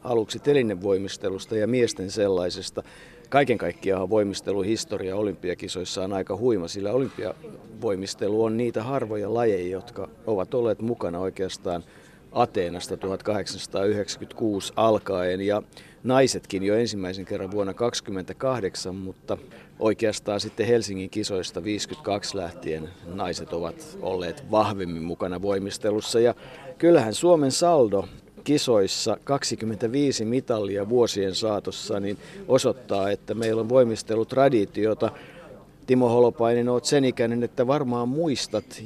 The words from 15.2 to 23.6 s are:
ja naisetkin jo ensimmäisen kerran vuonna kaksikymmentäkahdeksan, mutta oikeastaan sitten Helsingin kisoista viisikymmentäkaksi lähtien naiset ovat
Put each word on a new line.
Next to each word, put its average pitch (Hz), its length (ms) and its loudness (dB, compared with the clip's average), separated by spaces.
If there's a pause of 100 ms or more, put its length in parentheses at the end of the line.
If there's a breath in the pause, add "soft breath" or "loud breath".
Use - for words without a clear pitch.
ja 101 220 2 (420 loud breath)
naisetkin 113 580 2
jo 101 140 4
ensimmäisen 98 480 -2
kerran 95 260 -6
vuonna 98 240 -2
kaksikymmentäkahdeksan, 101 1200 -4
mutta 95 440 -8 (400 loud breath)
oikeastaan 107 640 0
sitten 104 260 -4
Helsingin 104 440 0
kisoista 95 540 -4
viisikymmentäkaksi 101 720 -4
lähtien 85 520 -6 (180)
naiset 87 460 -6
ovat 85 480 -8